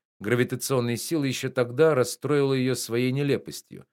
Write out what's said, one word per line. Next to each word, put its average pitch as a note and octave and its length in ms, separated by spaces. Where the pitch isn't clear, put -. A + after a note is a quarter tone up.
гравитационной A#2+ 760
силы C#3+ 320
еще B2+ 220
тогда B2+ 460
расстроило C3+ 580
ее B2+ 220
своей B2 360
нелепостью. - 800